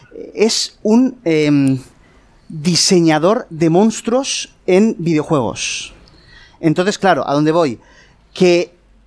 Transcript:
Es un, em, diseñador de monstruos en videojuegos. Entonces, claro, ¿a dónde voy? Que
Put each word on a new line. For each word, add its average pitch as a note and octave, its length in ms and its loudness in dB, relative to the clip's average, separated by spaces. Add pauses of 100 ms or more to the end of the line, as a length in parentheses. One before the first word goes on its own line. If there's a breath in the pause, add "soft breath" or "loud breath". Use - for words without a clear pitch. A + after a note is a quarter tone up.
(360 loud breath)
Es - 480 -2
un, A#3 420 2
em, D3 540 0 (720 soft breath)
diseñador E3 1000 0
de D#3+ 200 0
monstruos A3+ 800 -2 (160)
en G3+ 320 2
videojuegos. D3+ 920 -4 (680 soft breath)
Entonces, F3+ 380 0
claro, E3+ 300 0
¿a C#3 60 -2
dónde D3+ 180 0
voy? D#3 260 -2 (540 soft breath)
Que F3 400 2 (340)